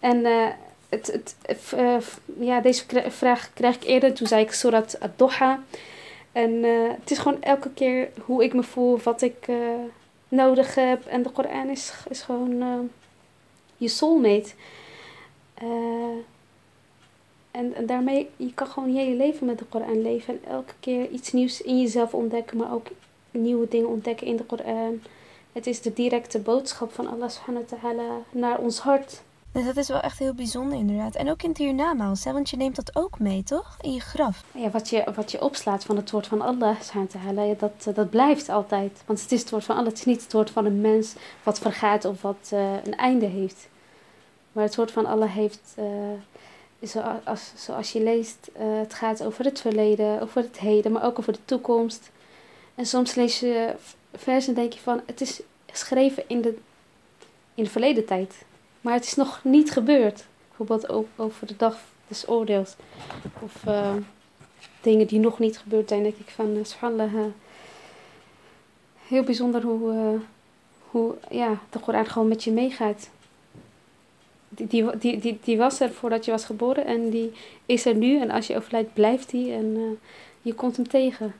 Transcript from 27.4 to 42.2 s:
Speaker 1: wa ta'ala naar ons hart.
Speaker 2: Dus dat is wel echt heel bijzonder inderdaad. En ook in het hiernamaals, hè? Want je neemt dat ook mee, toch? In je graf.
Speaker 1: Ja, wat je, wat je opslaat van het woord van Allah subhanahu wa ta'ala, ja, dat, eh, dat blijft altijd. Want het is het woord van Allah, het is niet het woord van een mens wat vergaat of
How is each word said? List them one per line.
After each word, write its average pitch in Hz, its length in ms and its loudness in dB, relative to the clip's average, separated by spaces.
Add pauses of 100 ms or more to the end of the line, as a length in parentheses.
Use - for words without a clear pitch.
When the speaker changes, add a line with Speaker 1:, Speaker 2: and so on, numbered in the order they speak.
Speaker 1:
wa 233 80 -12
ta'ala 233 420 -4 (120)
naar 240 280 0
ons 233 200 -2
hart. 277 440 0 (300)
Speaker 2:
Dus 254 120 -2
dat 254 120 -2
is 277 120 -2
wel 269 120 0
echt - 180 -6
heel 269 160 -2
bijzonder 254 440 -4
inderdaad. 214 360 -2
En 277 160 -2
ook 320 120 -4
in 339 60 -2
het 311 100 -2
hiernamaals, 269 680 0
hè? 262 80 -4
Want 277 180 -2
je 277 60 -6
neemt 262 200 -2
dat - 200 -6
ook 349 220 -2
mee, 196 240 0
toch? 311 380 -6
In 294 120 -6
je 254 80 -6
graf. 240 440 -2 (100)
Speaker 1:
Ja, 233 160 -4
wat 220 200 -4
je, 220 140 2 (100)
wat 214 160 -6
je - 120 -4
opslaat 208 420 -2
van 214 120 0
het 208 140 -4
woord 208 160 -2
van 214 140 0
Allah 220 400 0
subhanahu 196 320 -6
wa 190 80 -12
ta'ala, 196 220 -4
ja, 208 160 2
dat, 208 280 -4
eh, 208 80 -2
dat 208 160 0
blijft 277 380 4
altijd. 196 580 -2
Want 208 140 -2
het - 120 -4
is 247 80 2
het - 100 -10
woord 214 140 -2
van 226 120 0
Allah, 240 120 0
het 220 100 -6
is - 60 -12
niet 240 180 2
het - 100 -18
woord 214 180 2
van 220 140 0
een 202 160 2
mens 220 340 2 (280)
wat 208 160 0
vergaat 208 460 0
of 190 180 -4